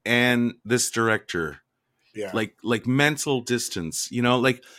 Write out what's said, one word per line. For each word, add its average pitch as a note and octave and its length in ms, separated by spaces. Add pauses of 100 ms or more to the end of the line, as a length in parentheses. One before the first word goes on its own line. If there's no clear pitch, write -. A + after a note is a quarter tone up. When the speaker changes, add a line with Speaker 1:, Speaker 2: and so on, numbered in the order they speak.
Speaker 1:
and A#2+ 500 (100)
this A#2 260
director. G#2 680 (520)
Speaker 2:
Yeah. G2+ 200
Speaker 1:
Like, G#2+ 300
like, A#2+ 240
mental C#3 540
distance, A#2 680
you A#2+ 100
know, B2 180
like, C3 240 (160)